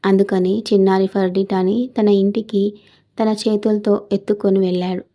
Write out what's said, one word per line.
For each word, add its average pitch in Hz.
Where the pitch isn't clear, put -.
అందుకని 190
చిన్నారి 190
ఫర్డిటాని 190
తన 214
ఇంటికి 202
తన 220
చేతులతో 208
ఎత్తుకొని 196
వెళ్ళాడు. 180